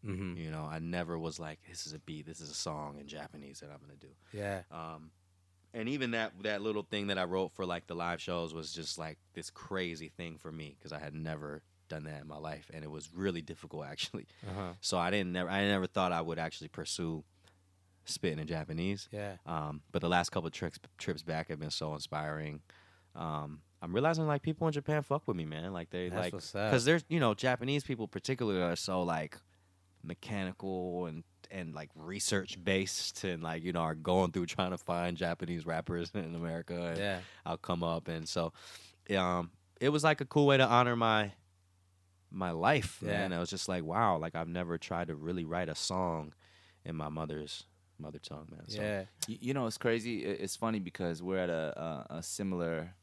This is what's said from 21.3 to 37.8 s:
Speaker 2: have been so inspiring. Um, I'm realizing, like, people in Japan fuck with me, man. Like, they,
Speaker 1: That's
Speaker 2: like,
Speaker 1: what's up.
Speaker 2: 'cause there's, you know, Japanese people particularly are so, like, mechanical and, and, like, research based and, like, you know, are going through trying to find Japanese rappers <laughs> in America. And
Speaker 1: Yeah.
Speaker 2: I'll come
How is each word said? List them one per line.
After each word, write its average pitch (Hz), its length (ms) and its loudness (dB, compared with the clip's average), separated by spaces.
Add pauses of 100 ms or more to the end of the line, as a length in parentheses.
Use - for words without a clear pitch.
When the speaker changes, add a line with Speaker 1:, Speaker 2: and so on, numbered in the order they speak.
Speaker 2:
have 76 100 -6
been 78 100 -4
so 78 240 -2
inspiring. 76 680 -4 (520)
Um, 76 460 -4 (220)
I'm 85 120 -4
realizing, 160 320 4
like, 147 160 2
people 160 240 0
in 156 60 4
Japan 147 300 0
fuck 143 260 0
with 98 80 0
me, 82 80 -2
man. 80 300 -4
Like, 82 160 -6
they, 90 180 -2
Speaker 1:
That's 90 120 -2
Speaker 2:
like, 90 120 0
Speaker 1:
what's 92 220 -10
up. 104 180 2
Speaker 2:
'cause 120 140 6
there's, 160 220 6
you 165 120 2
know, 113 140 6
Japanese 131 500 2
people 113 240 -2
particularly 107 540 0
are 87 140 4
so, 92 260 0
like, 80 360 0 (640)
mechanical 90 1040 -4
and, 80 180 -6 (260)
and, 85 240 -6
like, 76 200 -10
research 92 680 -2
based 95 640 2
and, 87 180 -2
like, 82 200 -2
you 87 100 -2
know, 85 80 4
are 80 140 4
going 90 380 4
through 87 140 2
trying 92 240 2
to 90 80 -2
find 87 380 0
Japanese 85 500 -2
rappers 82 440 -2
<laughs> - 40 -20
in 85 200 -4
America. 85 400 -4 (140)
And 82 100 -2
Speaker 1:
Yeah. 98 220 0 (240)
Speaker 2:
I'll 82 140 -2
come 87 240 0